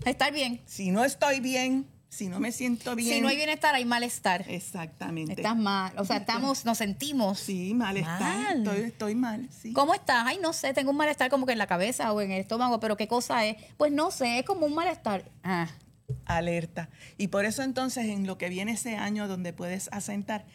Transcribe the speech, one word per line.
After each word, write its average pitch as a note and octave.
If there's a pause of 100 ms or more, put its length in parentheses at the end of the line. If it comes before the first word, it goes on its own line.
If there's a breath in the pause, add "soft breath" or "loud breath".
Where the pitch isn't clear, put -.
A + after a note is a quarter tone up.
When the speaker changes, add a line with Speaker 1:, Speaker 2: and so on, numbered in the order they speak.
Speaker 1:
estar C4
bien. B3+
Speaker 2:
Si F#3+
no G#3
estoy C#4
bien, C4 (220)
si -
no F3+
me A#3
siento B3
bien. A#3
Speaker 1:
Si -
no C4+
hay C#4
bienestar, D4+
hay B3
malestar. A#3
Speaker 2:
Exactamente. E3
Speaker 1:
Estás A3
mal, G3
o G3+
sea, G#3+
Speaker 2:
¿Viste? G3+
Speaker 1:
estamos, C4+
nos A3+
sentimos G#3+
Speaker 2:
Sí, F#3+
malestar. G3
Speaker 1:
mal. F#4
Speaker 2:
Estoy, G3
estoy A3
mal, A#3+
sí. -
Speaker 1:
¿Cómo C#4
estás? C4
Ay, D4
no E4
sé, C4+
tengo C#4
un C#4+
malestar D4
como C4+
que B3+
en A#3
la G3+
cabeza G#3
o G#3
en G3
el F#3+
estómago, A#3
pero G#3+
¿qué G#3+
cosa A#3+
es? G#3+ (200 loud breath)
Pues D4
no D#4
sé, A#3+
es B3+
como F#4
un D4
malestar. D#4 (120)
Ah. F3 (560)
Speaker 2:
Alerta. E3+ (300 loud breath)
Y G3+
por G3
eso A3
entonces B3+
en G3+
lo F#3+
que F3
viene F#3+
ese A3+
año G#3
donde F3+
puedes F3+
asentar, G3+